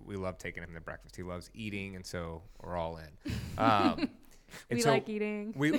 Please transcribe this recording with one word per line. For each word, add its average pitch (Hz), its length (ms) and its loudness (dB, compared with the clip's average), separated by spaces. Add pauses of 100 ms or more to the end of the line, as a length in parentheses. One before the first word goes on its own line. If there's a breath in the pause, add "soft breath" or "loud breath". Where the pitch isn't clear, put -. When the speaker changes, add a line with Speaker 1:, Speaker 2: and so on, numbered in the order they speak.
Speaker 1:
we 101 140 -8
love 92 220 -4
taking 85 260 -8
him 85 100 -12
to 82 60 -10
breakfast. - 380 -12
He 90 60 -6
loves 90 300 -8
eating, 101 440 -6
and 90 80 -12
so 82 360 -6 (220)
we're 87 140 -4
all 82 200 -2
in. 78 400 -10
Speaker 2:
<laughs> - 200 -6
Speaker 1:
Um, 107 420 6 (680 loud breath)
and 240 80 2
Speaker 2:
We 240 40 4
Speaker 1:
so 226 100 8
Speaker 2:
like 226 180 4
eating. 208 480 -2
Speaker 1:
we 147 220 6